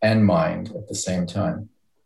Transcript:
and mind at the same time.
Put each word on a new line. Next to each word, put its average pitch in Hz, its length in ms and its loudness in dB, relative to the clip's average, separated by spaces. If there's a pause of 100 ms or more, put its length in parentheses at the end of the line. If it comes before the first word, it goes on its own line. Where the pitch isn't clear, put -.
and 110 240 4
mind 87 500 0
at - 120 -12
the 101 60 -8
same 90 320 -2
time. 98 440 -4 (360)